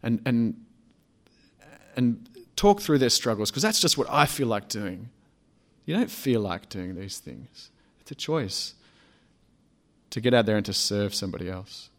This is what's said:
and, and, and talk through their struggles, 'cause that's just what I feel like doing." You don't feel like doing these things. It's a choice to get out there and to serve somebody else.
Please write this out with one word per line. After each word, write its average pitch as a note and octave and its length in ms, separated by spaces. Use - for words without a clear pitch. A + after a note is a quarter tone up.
and, A#2 220
and, A#2 400
and A#2+ 320
talk G3+ 240
through D3+ 160
their C3 120
struggles, G#2+ 400
'cause C3+ 140
that's A3 160
just - 180
what - 120
I D3 160
feel C#3 220
like G#2 200
doing." G2+ 400
You D#3 100
don't A#3 160
feel A#2+ 300
like F2+ 260
doing F#2 280
these F#2+ 240
things. - 500
It's - 100
a C#3+ 40
choice - 580
to - 100
get B2 140
out A#2 120
there G#2+ 120
and G2+ 80
to G2 80
serve G2+ 420
somebody F2+ 340
else. F#2 500